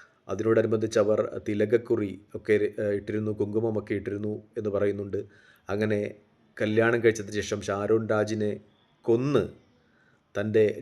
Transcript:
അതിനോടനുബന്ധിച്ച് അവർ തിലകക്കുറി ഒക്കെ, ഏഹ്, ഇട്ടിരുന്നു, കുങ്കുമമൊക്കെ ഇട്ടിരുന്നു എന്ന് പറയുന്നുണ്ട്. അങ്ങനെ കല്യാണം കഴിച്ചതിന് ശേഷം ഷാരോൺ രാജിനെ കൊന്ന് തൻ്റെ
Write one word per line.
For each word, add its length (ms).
അതിനോടനുബന്ധിച്ച് 680
അവർ 220
തിലകക്കുറി 720
ഒക്കെ, 200
ഏഹ്, 200
ഇട്ടിരുന്നു, 380
കുങ്കുമമൊക്കെ 640
ഇട്ടിരുന്നു 420
എന്ന് 140
പറയുന്നുണ്ട്. 500
അങ്ങനെ 320
കല്യാണം 440
കഴിച്ചതിന് 360
ശേഷം 260
ഷാരോൺ 460
രാജിനെ 460
കൊന്ന് 400
തൻ്റെ 280